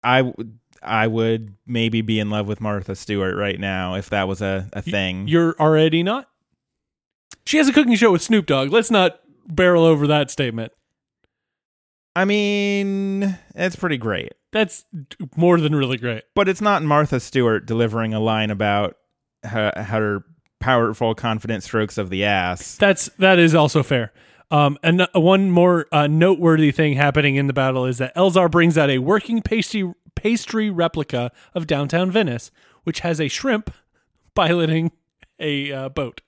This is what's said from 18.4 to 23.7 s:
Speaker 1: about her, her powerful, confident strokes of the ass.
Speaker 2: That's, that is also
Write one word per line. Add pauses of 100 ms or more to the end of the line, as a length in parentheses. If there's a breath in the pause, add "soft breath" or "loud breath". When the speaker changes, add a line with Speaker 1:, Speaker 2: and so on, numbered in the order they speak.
Speaker 1:
about (480)
her,
her (360)
powerful,
confident
strokes
of
the
ass.
Speaker 2:
That's,
that
is
also